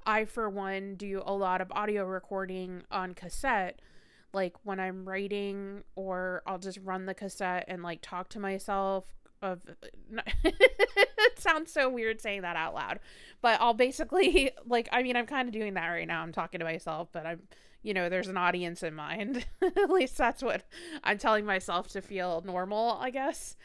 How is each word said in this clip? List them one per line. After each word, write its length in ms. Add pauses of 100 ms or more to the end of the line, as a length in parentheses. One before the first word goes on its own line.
I, 180
for 260
one, 460
do 280
a 80
lot 280
of 120
audio 320
recording 840
on 240
cassette, 640 (520)
like 320
when 160
I'm 280
writing, 760 (100)
or 520
I'll 120
just 240
run 240
the 80
cassette 540
and, 140
like, 200
talk 280
to 100
myself 640 (340)
of, 220 (480)
<laughs> 340
it 920
sounds 340
so 160
weird 320
saying 220
that 140
out 180
loud, 240 (420)
but 200
I'll 140
basically, 840
<laughs> 80
like, 260
I 100
mean, 140
I'm 100
kinda 260
doing 220
that 140
right 200
now. 140
I'm 100
talking 260
to 60
myself, 480
but 140
I'm, 160 (420)
you 80
know, 160
there's 200
an 100
audience 440
in 120
mind. 600
<laughs> 80
At 280
least 260
that's 260
what 220 (400)
I'm 140
telling 260
myself 440
to 120
feel 440
normal, 560
I 100
guess. 540